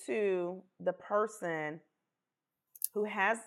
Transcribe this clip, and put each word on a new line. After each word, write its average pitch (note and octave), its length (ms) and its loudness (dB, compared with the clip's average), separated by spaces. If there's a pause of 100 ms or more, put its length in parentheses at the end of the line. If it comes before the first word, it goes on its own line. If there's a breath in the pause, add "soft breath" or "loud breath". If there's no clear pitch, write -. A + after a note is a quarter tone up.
to F#3 580 0 (160)
the F3+ 140 0
person E3+ 880 0 (1120)
who G#3 120 0
has, G#3 420 2